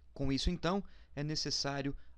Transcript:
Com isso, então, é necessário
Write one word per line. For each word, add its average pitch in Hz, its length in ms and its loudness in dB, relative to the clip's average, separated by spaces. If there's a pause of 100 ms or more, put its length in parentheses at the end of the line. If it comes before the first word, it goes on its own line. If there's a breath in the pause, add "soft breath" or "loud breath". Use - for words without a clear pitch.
(140)
Com 135 180 2
isso, 135 180 4
então, 175 340 2 (320 soft breath)
é 143 80 -2
necessário 139 720 0 (220 soft breath)